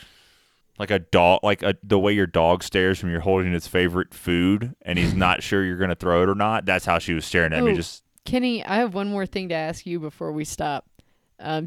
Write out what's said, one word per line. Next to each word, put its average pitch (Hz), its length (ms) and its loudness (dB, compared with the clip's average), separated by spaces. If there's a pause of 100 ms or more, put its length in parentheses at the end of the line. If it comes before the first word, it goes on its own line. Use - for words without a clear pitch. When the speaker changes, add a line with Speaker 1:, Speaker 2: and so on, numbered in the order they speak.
(760)
Speaker 1:
Like 101 140 -4
a 98 80 2
dog, 87 420 4
like 101 220 0
a, 101 180 0
the 101 160 2
way 101 160 2
your 98 140 2
dog 85 340 2
stares 92 400 0
when 90 100 -4
you're 85 100 -2
holding 92 340 2
its 82 120 -4
favorite 90 460 0
food 95 680 0
and 90 160 -2
he's 85 140 0
Speaker 2:
<laughs> - 20 0
Speaker 1:
not 90 260 2
sure 98 240 0
you're 90 120 -4
gonna 90 180 -2
throw 87 260 2
it 92 80 4
or 98 60 0
not. 104 320 -2
That's 92 180 0
how 85 140 2
she 85 160 -4
was 78 100 -4
staring 85 260 0
at 80 120 0
me. 233 80 2
Speaker 2:
Oh, 196 40 2
Speaker 1:
Just - 280 -8 (220)
Speaker 2:
Kenny, 247 380 -2
I - 120 -4
have 226 180 0
one 202 160 -4
more 202 160 -4
thing 185 240 -8
to 170 60 -4
ask 160 320 -6
you 175 120 -6
before 156 320 -10
we 151 140 -6
stop. 147 400 -6 (540)
Um, 160 280 -6